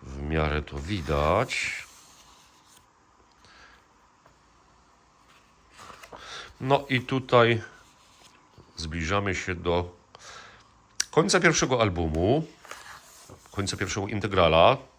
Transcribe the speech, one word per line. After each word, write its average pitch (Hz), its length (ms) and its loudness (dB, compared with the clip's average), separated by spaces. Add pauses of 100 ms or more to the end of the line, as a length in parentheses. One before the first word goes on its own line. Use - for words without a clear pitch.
w 69 200 -12
miarę 76 400 -2
to 73 160 -12
widać. 80 1040 -2 (4000)
No 135 280 2
i 127 120 0
tutaj 120 640 4 (1120)
zbliżamy 85 580 -4
się 90 200 -6
do 87 420 -2 (1120)
końca 180 300 2
pierwszego 151 420 2
albumu, 90 640 0 (1040)
końca 98 240 -4
pierwszego 98 320 -6
integrala. 95 680 4 (220)